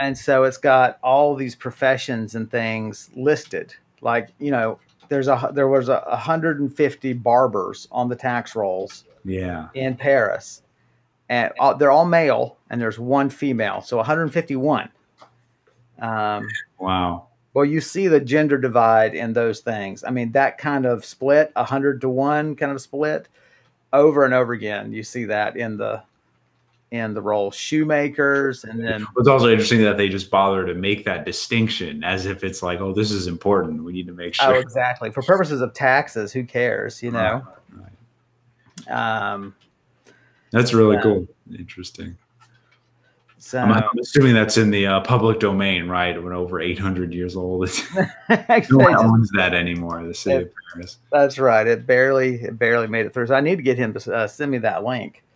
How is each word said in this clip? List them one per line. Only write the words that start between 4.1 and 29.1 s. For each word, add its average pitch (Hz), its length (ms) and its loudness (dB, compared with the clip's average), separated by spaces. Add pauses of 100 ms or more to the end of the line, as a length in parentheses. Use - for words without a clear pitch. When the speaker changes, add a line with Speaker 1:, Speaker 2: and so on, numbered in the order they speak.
Speaker 1:
you 143 120 -4
know, 113 280 -2 (300)
there's 135 200 -2
a, 127 260 0
there 139 140 2
was 131 200 2
a, - 180 0
a - 100 -2
hundred 165 440 -2
and 139 140 -4
fifty 143 400 -2
barbers 117 760 0
on 123 180 -4
the 123 80 -6
tax 120 380 -6
rolls 95 500 -6 (200)
Speaker 2:
Yeah. 90 500 -8
Speaker 1:
in 131 220 -4
Paris. - 680 0 (680)
And 120 300 0
all, 135 160 4
they're 139 160 4
all 156 140 6
male, 147 540 0 (100)
and 120 100 -6
there's 113 200 -4
one 135 320 0
female. 113 500 -4
So - 180 -4
a 113 40 0
hundred 156 320 -2
fifty-one. 139 560 -2 (1120)
Um, 107 460 -4 (320)
Speaker 2:
Wow. 90 500 -4 (260)
Speaker 1:
well, 143 100 4
you 151 160 0
see 185 280 -2
the 151 120 6
gender 143 380 2
divide 113 560 4
in 117 180 -6
those 113 280 -2
things. 101 440 -8
I - 60 -6
mean, 120 220 -4
that 135 260 2
kind 143 260 -4
of 120 220 0
split, 147 500 2
a 120 80 0
hundred-to-one 139 920 -2
kind 139 160 -4
of 135 100 -8
split, 151 460 -4 (680)
over 143 320 6
and 127 80 2
over 123 180 2
again. 107 400 -6
You 110 100 -10
see 120 240 -10
that 104 300 -2
in 110 220 -6
the, 107 240 -6 (880)
in 113 240 -6
the 104 80 -8
role 101 280 0
shoemakers, 143 1120 0
and 113 200 -10
then 110 220 -6 (100)